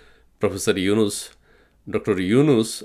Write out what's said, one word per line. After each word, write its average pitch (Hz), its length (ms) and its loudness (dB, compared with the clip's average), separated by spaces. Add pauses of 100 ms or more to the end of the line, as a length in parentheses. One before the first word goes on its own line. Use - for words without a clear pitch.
(380)
প্রফেসর 98 380 -2
ইউনুস, 101 520 0 (600)
ডক্টর 101 300 -2
ইউনুস, 113 640 2